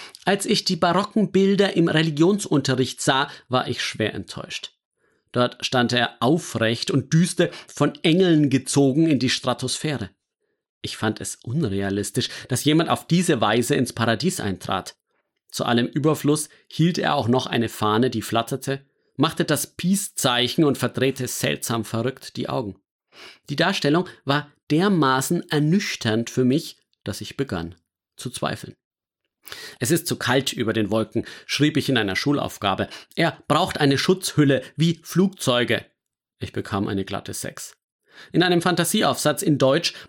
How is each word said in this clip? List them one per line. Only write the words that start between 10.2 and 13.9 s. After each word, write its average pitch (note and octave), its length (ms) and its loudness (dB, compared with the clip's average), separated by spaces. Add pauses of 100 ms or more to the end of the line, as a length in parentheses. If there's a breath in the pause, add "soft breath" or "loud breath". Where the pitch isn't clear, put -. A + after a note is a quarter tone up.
Ich - 160 -10
fand A2 220 -2
es - 160 -8
unrealistisch, G2+ 920 -2 (180 loud breath)
dass - 160 -2
jemand D#3 260 4
auf - 160 0
diese E3 360 2
Weise A#2 340 2
ins B2 160 0